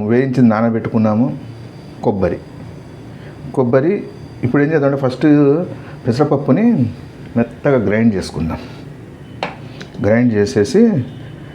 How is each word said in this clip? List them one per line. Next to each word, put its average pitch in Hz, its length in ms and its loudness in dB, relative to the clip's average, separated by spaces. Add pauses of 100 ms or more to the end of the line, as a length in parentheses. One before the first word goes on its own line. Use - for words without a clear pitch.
(120)
వేయించి 131 300 2 (100)
నానబెట్టుకున్నాము. 113 760 2 (800)
కొబ్బరి, 95 320 0 (1200)
కొబ్బరి 131 340 2 (540)
ఇప్పుడు 131 180 2
ఏం 143 80 2
చేద్దామంటే 139 320 2
ఫస్ట్ 127 220 0 (800)
పెసరపప్పుని 147 580 2 (720)
మెత్తగా 131 500 2
గ్రైండ్ 110 320 4
చేసుకుందాం. 80 420 -4 (1500)
గ్రైండ్ 117 320 4
చేసేసి 104 440 4 (720)